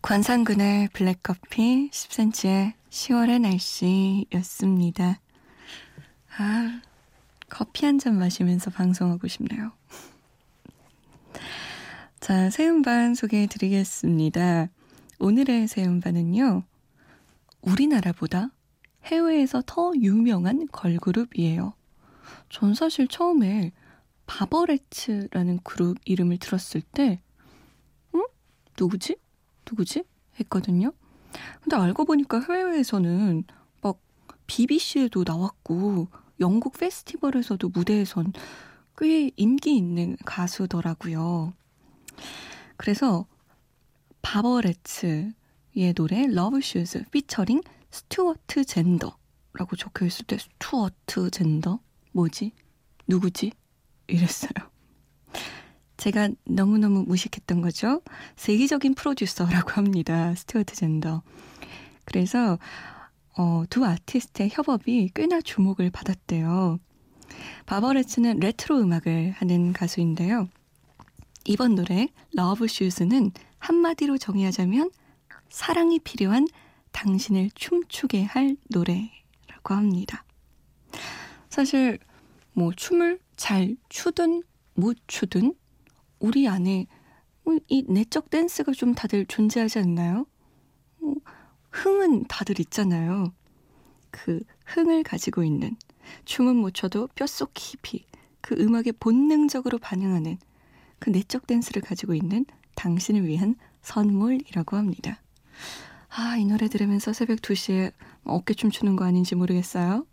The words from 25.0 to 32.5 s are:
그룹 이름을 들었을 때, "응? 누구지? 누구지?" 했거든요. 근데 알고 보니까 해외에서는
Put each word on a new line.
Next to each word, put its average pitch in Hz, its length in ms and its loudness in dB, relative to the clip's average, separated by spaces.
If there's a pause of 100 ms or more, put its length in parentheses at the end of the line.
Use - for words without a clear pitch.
그룹 180 400 -2
이름을 180 320 0
들었을 - 420 -6
때, 233 420 -2 (960)
"응? 359 80 2 (560)
누구지? 185 380 -2 (520)
누구지?" 269 360 -4 (340)
했거든요. 190 540 0 (680)
근데 220 160 -2
알고 196 300 2
보니까 285 340 2
해외에서는 214 1040 0 (380)